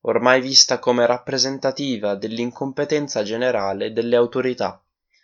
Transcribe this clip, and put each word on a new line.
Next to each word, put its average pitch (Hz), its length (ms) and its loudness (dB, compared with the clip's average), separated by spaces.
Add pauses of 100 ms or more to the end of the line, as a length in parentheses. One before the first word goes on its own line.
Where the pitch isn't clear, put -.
ormai 120 360 4
vista 127 400 2
come 120 260 4
rappresentativa 131 1080 -2
dell'incompetenza 131 1080 -4
generale 107 680 -2
delle 117 240 0
autorità. 120 680 0 (420)